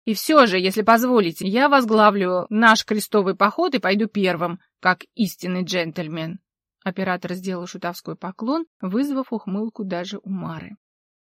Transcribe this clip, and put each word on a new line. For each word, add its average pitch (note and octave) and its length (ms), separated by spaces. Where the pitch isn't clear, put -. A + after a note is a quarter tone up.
«И A3 100
всё D4 320
же, F#3 120
если F#3+ 240
позволите, A3+ 640
я B3 220
возглавлю G#3+ 800
наш A3 360
крестовый G3+ 520
поход C4+ 380
и A#3 40
пойду G3+ 300
первым, F3 520
как F#3 240
истинный F#3 480
джентльмен». E3 800
Оператор F#3 500
сделал F3+ 320
шутовской F3 500
поклон, B3 500
вызвав C4 520
ухмылку G#3+ 520
даже F#3 380
у - 80
Мары. F3 460